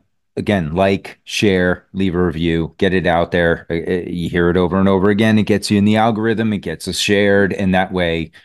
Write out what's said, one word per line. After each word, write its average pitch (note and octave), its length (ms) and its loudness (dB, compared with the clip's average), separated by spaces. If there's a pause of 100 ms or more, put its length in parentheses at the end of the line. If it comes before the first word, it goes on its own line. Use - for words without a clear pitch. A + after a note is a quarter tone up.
(360)
again, F#2 400 -2
like, F#2+ 480 0
share, F#2 680 0
leave F#2+ 200 -2
a F2+ 100 0
review, E2 540 -2
get F#2+ 160 2
it F2+ 140 0
out E2+ 240 0
there. E2+ 400 0
Uh, - 20 -6
uh, E2+ 320 -4
you F2 240 -6
hear F2 220 0
it E2+ 60 2
over F2+ 200 0
and F#2+ 100 2
over G2 220 2
again. G#2+ 300 2
It G#2 80 0
gets G#2 240 0
you G#2 80 2
in G2+ 60 2
the G#2+ 100 2
algorithm. A2 580 0
It G2 60 -4
gets E2 280 -10
us F2+ 120 -6
shared. G2+ 540 2
And F#2+ 200 -2
that F#2 180 0
way E2 380 -2 (160)